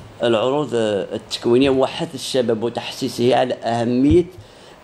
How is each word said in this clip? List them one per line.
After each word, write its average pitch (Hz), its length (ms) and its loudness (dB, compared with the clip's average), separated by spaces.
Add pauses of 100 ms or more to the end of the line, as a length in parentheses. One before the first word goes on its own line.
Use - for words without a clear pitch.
(240)
العروض 123 500 2
التكوينية 117 960 0
وحث 135 460 -2
الشباب 117 480 -2
وتحسيسه 120 720 -2
على 127 180 0
أهمية 123 680 2 (600)